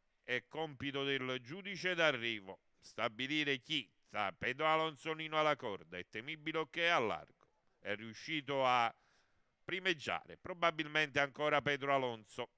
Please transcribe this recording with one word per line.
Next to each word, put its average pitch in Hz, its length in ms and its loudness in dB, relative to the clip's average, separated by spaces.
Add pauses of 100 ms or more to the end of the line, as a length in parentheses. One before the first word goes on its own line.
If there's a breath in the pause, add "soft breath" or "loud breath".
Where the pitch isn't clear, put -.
(240)
è 123 240 -2
compito 139 560 -6
del 131 380 -2
giudice 180 540 -6
d'arrivo 117 640 0 (200)
stabilire 131 800 -2
chi 135 320 -6 (160)
tra 101 240 -2
Pedro 127 360 -2
Alonsonino 156 680 0
alla 151 200 4
corda 90 400 -6
e 90 100 -8
Temibile 151 520 -6
Ok 156 180 -6
a 170 220 4
largo 92 480 -2 (320)
è 98 160 -4
riuscito 131 680 -2
a 123 280 6 (720)
primeggiare, 151 720 -2
probabilmente 156 840 0
ancora 143 420 2
Pedro 139 320 2
Alonso. 120 640 -2